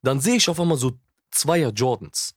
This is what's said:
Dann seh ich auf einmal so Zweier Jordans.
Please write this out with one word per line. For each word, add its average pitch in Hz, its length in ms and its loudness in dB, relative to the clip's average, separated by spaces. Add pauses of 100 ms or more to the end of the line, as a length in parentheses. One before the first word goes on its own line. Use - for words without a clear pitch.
Dann 135 180 0
seh 220 160 2
ich 208 140 2
auf 170 100 -2
einmal 170 180 2
so 127 160 0 (380)
Zweier 156 400 2
Jordans. 104 640 -4